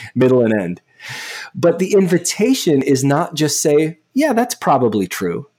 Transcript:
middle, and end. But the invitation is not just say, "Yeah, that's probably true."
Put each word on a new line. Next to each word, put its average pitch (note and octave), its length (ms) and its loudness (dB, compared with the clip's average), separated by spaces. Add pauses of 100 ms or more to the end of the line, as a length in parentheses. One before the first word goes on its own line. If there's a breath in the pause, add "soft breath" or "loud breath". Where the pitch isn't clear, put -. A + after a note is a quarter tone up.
(160 loud breath)
middle, B2+ 260 4
and A2 120 2
end. F2+ 280 -4 (720 loud breath)
But E3+ 260 0
the G3 140 -2
invitation F#3 880 2
is C3+ 220 2
not D3 320 0
just D3 260 -2
say, D#3 380 0 (140)
"Yeah, C#4 200 2
that's A#3+ 220 -2
probably A2 520 0
true." F2 400 -6 (120)